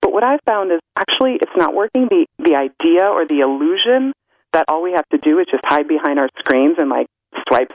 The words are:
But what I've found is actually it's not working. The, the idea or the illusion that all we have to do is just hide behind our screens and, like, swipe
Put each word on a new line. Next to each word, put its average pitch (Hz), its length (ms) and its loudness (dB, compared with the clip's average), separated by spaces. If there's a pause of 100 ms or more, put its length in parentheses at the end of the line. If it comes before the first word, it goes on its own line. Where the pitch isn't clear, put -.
But 196 120 0
what 214 100 0
I've 269 240 0
found 202 240 -2
is 170 80 0 (180)
actually 254 460 -2
it's - 140 -6
not 165 180 0
working. 226 340 0
The, 175 180 2 (120)
the 165 160 2
idea 160 500 2
or 185 220 0
the 151 140 -2
illusion 196 720 0 (400)
that 160 160 0
all 156 120 0
we 180 120 -4
have 170 160 -2
to 151 100 0
do 156 220 2
is 175 100 0
just 131 160 -2
hide 147 220 0
behind 147 320 0
our 135 80 0 (100)
screens 139 400 2
and, 147 100 0
like, 123 200 -2 (400)
swipe 127 260 0